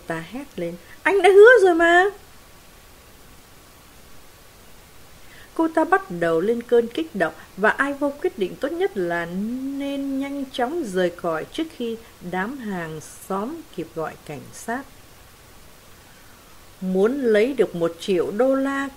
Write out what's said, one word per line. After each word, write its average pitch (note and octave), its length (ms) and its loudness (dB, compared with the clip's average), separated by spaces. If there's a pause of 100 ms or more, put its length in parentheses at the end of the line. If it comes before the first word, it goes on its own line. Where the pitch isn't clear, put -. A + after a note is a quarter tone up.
ta E3 240 -6
hét C4+ 140 -12 (100)
lên. F3 200 -8 (280)
"Anh G4+ 180 2
đã F4+ 80 6
hứa G4+ 200 12 (140)
rồi F4 120 6
mà." E4+ 300 4 (3500)
Cô E4 140 0
ta D#4+ 160 2
bắt F#4 280 0
đầu E3+ 300 0
lên A#3 200 0
cơn A#3 260 2
kích D#4+ 280 -8
động F#3+ 180 -2 (240)
và G#3+ 180 2 (120)
Ivo C#4+ 220 -4
quyết F4+ 300 -6
định F3 160 -4
tốt C#4+ 160 -6
nhất F4+ 260 -4
là E3+ 280 -2 (520)
nên C#4 420 -6
nhanh C#4 320 -6
chóng C#4+ 340 -4
rời F#3 240 -2
khỏi E3+ 360 -6
trước D#4+ 220 -8 (100)
khi A3+ 200 -6 (340)
đám G#3 260 -4
hàng F3 420 -8 (280)
xóm G#3 280 -6 (200)
kịp D#3+ 200 -8
gọi D3+ 180 -8 (120)
cảnh C#3 160 -14 (120)
sát. B3+ 300 -10 (2000)
"Muốn G3 400 0
lấy A3+ 320 2
được G3+ 220 -2
một E3 240 -2
triệu E3 320 -2
đô C4 240 2
la C#4 420 -2